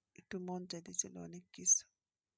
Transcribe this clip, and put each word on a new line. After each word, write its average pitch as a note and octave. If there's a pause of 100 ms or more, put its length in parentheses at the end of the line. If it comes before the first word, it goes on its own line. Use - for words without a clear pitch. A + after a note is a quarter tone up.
(140)
একটু -
মন F3+
চাইতেছিল F3+
অনেক F3
কিছু, - (540)